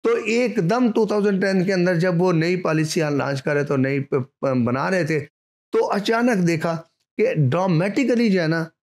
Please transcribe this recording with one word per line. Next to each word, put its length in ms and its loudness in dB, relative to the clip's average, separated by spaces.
तो 140 0
एकदम 720 0
टू 140 2
थाउजेंड 360 0
टेन 240 2
के 60 0
अंदर 240 2
जब 220 0
वो 140 2
नई 260 0
पॉलिसी 440 -2
लॉन्च 400 -2
कर 140 -2
रहे 80 0
थे, 40 -4
तो 80 -2
नई 240 0
प-, 160 -6
प-, 420 -4
बना 320 0
रहे 160 0
थे, 140 -2
तो 140 2
अचानक 520 0
देखा 380 0
कि 160 0
ड्रामेटिकली 960 0
जो 120 2
है 60 0
ना 240 -2